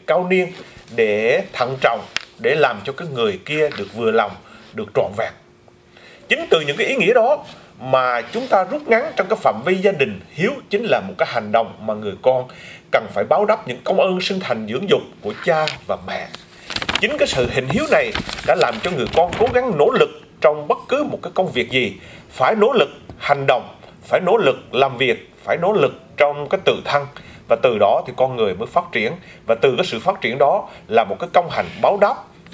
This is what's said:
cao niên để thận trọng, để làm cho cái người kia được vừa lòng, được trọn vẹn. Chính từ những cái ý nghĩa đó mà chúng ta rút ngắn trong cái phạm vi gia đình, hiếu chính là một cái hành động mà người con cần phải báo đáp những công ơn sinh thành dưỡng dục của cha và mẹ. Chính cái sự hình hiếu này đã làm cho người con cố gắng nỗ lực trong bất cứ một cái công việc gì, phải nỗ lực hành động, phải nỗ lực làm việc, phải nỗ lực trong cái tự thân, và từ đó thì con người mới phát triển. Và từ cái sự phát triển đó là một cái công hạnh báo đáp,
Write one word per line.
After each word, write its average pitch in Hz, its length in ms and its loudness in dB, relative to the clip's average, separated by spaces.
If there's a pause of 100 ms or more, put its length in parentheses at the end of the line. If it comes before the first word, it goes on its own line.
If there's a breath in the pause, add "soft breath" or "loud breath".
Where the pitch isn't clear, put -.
cao 180 240 0
niên 180 220 0 (440 loud breath)
để 113 460 2 (100)
thận 127 280 -2
trọng, 117 200 2 (380)
để 117 160 0
làm 127 300 0
cho 139 80 -6
cái 175 160 -10
người 113 360 -2
kia 151 240 0 (100)
được 98 160 -10
vừa 113 160 -2
lòng, 110 220 2 (400 loud breath)
được 110 220 -8
trọn 95 220 0
vẹn. 110 160 -4 (960 loud breath)
Chính 320 220 0
từ 165 100 4
những 143 160 -4
cái - 100 0
ý 269 100 -2
nghĩa 220 180 4
đó 262 300 4 (360 loud breath)
mà 127 400 2
chúng 214 260 -6
ta 196 240 2
rút 294 180 -6
ngắn 247 280 2
trong 190 120 0
cái 208 140 -2
phạm 110 220 0
vi 185 100 2
gia 190 180 2
đình, 107 280 -2 (140)
hiếu 196 180 0 (180)
chính 208 140 -2
là 143 240 0
một 95 100 -12
cái - 140 0
hành 107 200 -4
động 113 340 0
mà 107 80 -2
người 104 280 -8
con 127 260 2 (440 loud breath)
cần 117 220 2
phải 101 100 0
báo 156 200 2
đáp 208 240 -4
những - 160 -6
công 190 160 0
ơn 185 200 2
sinh 190 200 -4
thành 113 300 -4
dưỡng 160 180 -6
dục 131 120 4 (220)
của - 100 -6 (120)
cha 156 220 0 (200)
và 95 100 -2 (100)
mẹ. - 220 -8 (720 loud breath)
Chính 269 180 -2
cái 294 100 0
sự 123 240 -2
hình 131 160 -2
hiếu 214 220 0
này 139 220 2 (340)
đã 151 120 4
làm 127 240 2
cho 180 80 -4
người 143 240 -2
con 170 240 4
cố 220 160 4
gắng 247 240 0
nỗ 160 120 6
lực 208 180 4 (320)
trong 151 280 2
bất 240 100 0 (100)
cứ 285 160 0
một 151 180 -8
cái - 120 -10
công 185 180 -2
việc - 180 -2
gì, 117 260 -2 (340 loud breath)
phải 131 240 2
nỗ 220 180 4
lực 208 160 4 (300)
hành 143 280 0
động, 123 280 0 (280 loud breath)
phải - 180 0
nỗ 185 160 2
lực - 380 0
làm 131 220 2
việc, 123 340 -2 (140)
phải 107 120 0
nỗ 180 160 0
lực 151 200 2 (240)
trong 147 320 2
cái - 160 -2
tự 127 200 2
thân, 143 220 0 (420 loud breath)
và 117 140 4
từ 120 180 2
đó 110 260 4
thì 127 100 -12
con 127 200 0
người 107 180 0
mới 107 120 -8
phát - 260 0
triển. 113 200 -2 (340 loud breath)
Và 113 160 4
từ 131 140 4
cái 180 100 0
sự 113 140 -6
phát 196 200 -2
triển 113 180 -4
đó 151 300 2 (200 loud breath)
là 110 160 4
một 98 160 -6
cái 101 120 -6
công 175 180 4
hạnh 104 160 -2 (160)
báo 170 180 4
đáp, 208 140 4 (400)